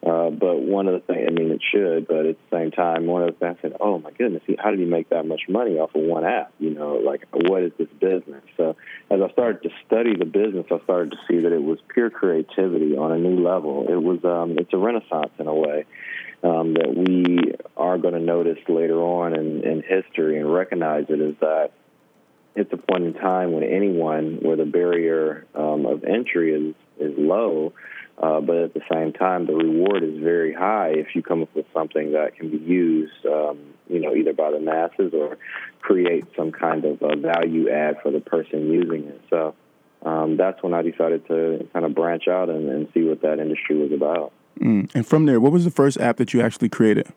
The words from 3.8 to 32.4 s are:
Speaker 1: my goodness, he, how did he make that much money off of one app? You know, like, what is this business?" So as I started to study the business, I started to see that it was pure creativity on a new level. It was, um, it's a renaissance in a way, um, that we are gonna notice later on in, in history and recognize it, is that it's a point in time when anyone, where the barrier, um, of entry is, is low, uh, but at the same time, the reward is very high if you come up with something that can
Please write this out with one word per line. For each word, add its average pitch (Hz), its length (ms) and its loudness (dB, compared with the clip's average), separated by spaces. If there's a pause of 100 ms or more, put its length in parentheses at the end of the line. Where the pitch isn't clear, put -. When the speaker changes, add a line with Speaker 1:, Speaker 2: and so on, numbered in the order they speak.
Speaker 1:
my 78 140 -12
goodness, 104 340 -4
he, - 120 -2
how 107 120 -2
did 98 100 0
he 87 60 0
make 85 240 -2
that 80 160 0
much 80 240 -6
money 101 300 0
off 78 160 -2
of 76 80 2
one 80 200 0
app? 98 360 -2
You 78 100 -2
know, 73 280 -4
like, 69 360 -2
what 92 300 2
is 85 160 -2
this 80 80 -2 (120)
business?" 87 440 -2 (140)
So 80 180 0 (340)
as 98 120 2
I 92 100 0
started 113 320 0
to 80 60 -4 (180)
study 113 280 2
the 87 100 0
business, 98 460 0
I 85 120 0
started 87 280 0
to 71 60 -14 (100)
see 87 140 2
that 85 100 2
it 80 120 0
was 80 240 -2
pure 117 240 0
creativity 82 840 0
on 78 160 0
a 82 60 0
new 90 260 2
level. 78 460 0
It 90 120 2
was, 87 220 0
um, 85 360 0
it's 87 120 -4
a 95 60 0
renaissance 101 640 -2
in 78 80 -6
a 78 80 -2
way, 76 300 0 (580)
um, 82 320 0
that 65 200 0
we 87 580 2 (220)
are 90 220 0
gonna 85 220 0
notice 85 400 0 (100)
later 82 320 2
on 87 320 0
in, 78 300 -4
in 78 180 -2
history 80 580 0
and 76 140 0
recognize 82 560 0
it, 76 100 0
is 76 220 -2
that 78 300 0 (840)
it's 104 160 -2
a 92 60 -4
point 87 260 0
in 82 120 -2
time 92 360 0
when 78 120 0
anyone, 82 800 0
where 80 120 2
the 78 100 0
barrier, 80 800 0 (100)
um, 76 320 0
of 76 160 -2
entry 90 500 0
is, 78 220 -2 (240)
is 76 180 -4
low, 82 560 2 (460)
uh, 78 220 2
but 82 160 2
at 85 160 0
the 80 80 -4 (100)
same 80 220 0
time, 92 320 0
the 78 80 0
reward 82 480 2
is 78 160 -4
very 82 340 2
high 95 380 0
if 78 240 -2
you 85 80 -2
come 82 220 -2
up - 100 -10
with 76 180 -6
something 78 420 -2
that 76 220 0
can 80 140 -10